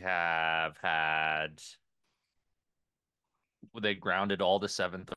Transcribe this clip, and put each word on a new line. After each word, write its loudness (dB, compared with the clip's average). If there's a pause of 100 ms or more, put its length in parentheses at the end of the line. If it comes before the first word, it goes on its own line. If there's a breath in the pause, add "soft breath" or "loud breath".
have 0
had, -2 (2250)
they 2
grounded 0
all 6
the -2
seven -4 (100)